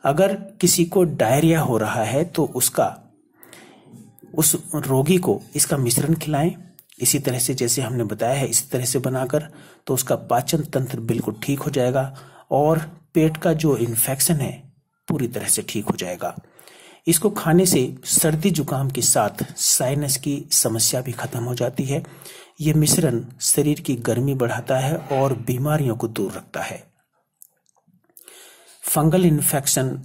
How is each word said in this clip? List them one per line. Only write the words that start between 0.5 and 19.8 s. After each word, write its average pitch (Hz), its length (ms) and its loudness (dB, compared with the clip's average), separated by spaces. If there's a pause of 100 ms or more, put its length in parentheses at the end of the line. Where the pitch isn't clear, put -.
को 180 200 4
डायरिया 151 560 4
हो 131 180 0
रहा 107 260 0
है, 135 200 0
तो 165 200 0
उसका, - 720 -2 (1200)
उस 156 220 2 (180)
रोगी 139 440 2
को 120 240 0 (140)
इसका 143 200 0
मिश्रण 135 380 0
खिलाएं। 156 420 0 (440)
इसी 127 180 2
तरह 127 200 -2
से, 131 160 -2
जैसे 123 280 -2
हमने 120 220 -2
बताया 113 300 -2
है, 139 140 -2
इसी - 200 -2
तरह 123 160 -4
से 127 140 -2
बनाकर, 131 500 -2 (380)
तो 131 80 0
उसका 127 220 0
पाचन 131 460 -2
तंत्र 131 380 -4
बिल्कुल 113 420 -2
ठीक 139 180 -2
हो 151 100 -4
जाएगा 131 460 0 (340)
और 151 280 4 (360)
पेट 156 220 4
का 170 160 2
जो 156 240 2
infection 120 580 0
है, - 380 -4 (360)
पूरी 135 200 0
तरह 104 200 -6
से - 140 0
ठीक 104 220 -6
हो - 120 -2
जाएगा। 87 400 -6 (680)
इसको 185 240 2
खाने 180 360 4
से 135 380 0
सर्दी 160 460 2
जुकाम 139 400 -2
के 127 120 -4
साथ - 540 0
sinus 139 600 0